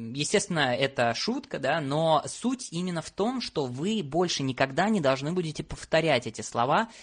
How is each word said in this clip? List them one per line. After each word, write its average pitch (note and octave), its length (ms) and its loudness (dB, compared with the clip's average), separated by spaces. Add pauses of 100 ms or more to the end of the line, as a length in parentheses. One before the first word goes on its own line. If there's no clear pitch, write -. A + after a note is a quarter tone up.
(140)
естественно, D3 600 0
это B2 400 2
шутка, A#3 460 -4
да, C#3+ 220 0
но D3+ 440 4
суть - 460 -4
именно E3+ 300 -4
в - 100 -12
том, A#3+ 300 -2
что - 240 -2
вы E3 360 -2
больше D#3+ 420 0
никогда C3+ 440 0
не G#3+ 140 2
должны C3+ 320 2
будете E3 280 -2
повторять D#3 640 2
эти A2 160 -8
слова C#3+ 460 2 (160)